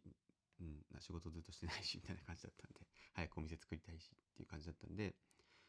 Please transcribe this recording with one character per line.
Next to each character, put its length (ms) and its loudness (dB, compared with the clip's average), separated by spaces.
う 40 0
ん、 260 0
な、 100 -4
仕 120 -2
事 180 2
ず 80 0
っ 40 0
と 100 -8
し 80 -8
て 60 2
な 120 6
い 40 0
し、 140 4
み 60 0
た 100 0
い 40 2
な 60 -6
感 140 -2
じ 60 -8
だ 80 -4
っ 20 -20
た 160 -12
ん 40 -12
で、 140 -12
早 140 4
く 100 0
お 20 4
店 160 2
作 180 -2
り 60 0
た 120 -8
い 60 -4
し 160 -12
っ 200 -20
て 80 -6
い 20 -2
う 40 -8
感 120 -2
じ 60 -4
だ 60 0
っ 20 -2
た 120 -8
ん 80 -2
で、 200 4